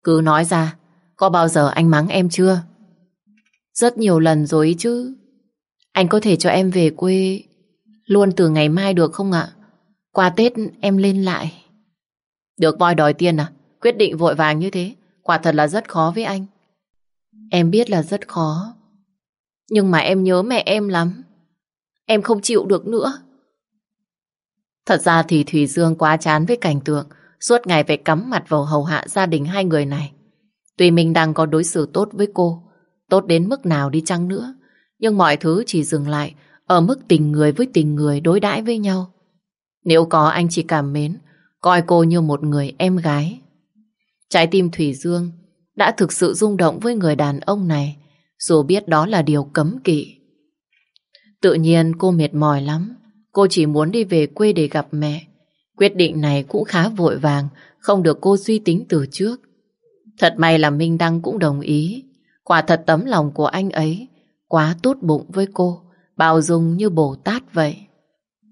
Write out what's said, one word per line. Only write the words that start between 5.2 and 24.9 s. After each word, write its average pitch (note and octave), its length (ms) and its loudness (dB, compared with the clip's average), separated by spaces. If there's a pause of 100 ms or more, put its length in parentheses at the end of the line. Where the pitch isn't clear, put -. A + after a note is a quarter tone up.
Anh F#3 160 2
có G#3+ 120 2
thể G#3+ 160 2
cho F#3 140 0
em F#3 220 2
về F3 180 2
quê F#3+ 540 -2 (600)
luôn G3+ 260 2
từ F3 180 2
ngày D3+ 200 2
mai G3 240 0
được E3 200 2
không G3 180 -6
ạ? E3+ 200 -2 (600)
Qua F#3 180 2
Tết A3+ 240 0 (280)
em G3 160 0
lên G3 260 0
lại. E3+ 400 -6 (960)
Được D#3 200 2
voi F3 160 2
đòi D3+ 180 2
tiên E3+ 240 0
à? D3 140 -4 (300)
Quyết - 160 2
định G3 200 2
vội E3 180 0
vàng D#3 240 0
như F#3 100 -4
thế, F#3+ 260 -8 (260)
quả E3 160 -2
thật D#3+ 180 0
là D3+ 120 2
rất G#3 220 -6
khó E3 260 -2
với A3+ 80 -6
anh. G3 220 -6 (1080)
Em E3+ 200 2
biết A3+ 180 2
là F3 140 0
rất G3 240 -8
khó, E3+ 480 -6 (960)
nhưng G3+ 220 2
mà E3 60 2
em F#3+ 260 0
nhớ F3+ 180 2
mẹ A#3 240 -2
em G#3 220 -2
lắm. F#3 360 -2 (840)
Em A3 160 0
không G#3 200 -2
chịu A3 240 0
được F#3 220 0
nữa. A#3 260 -4 (1700)
Thật F3+ 160 0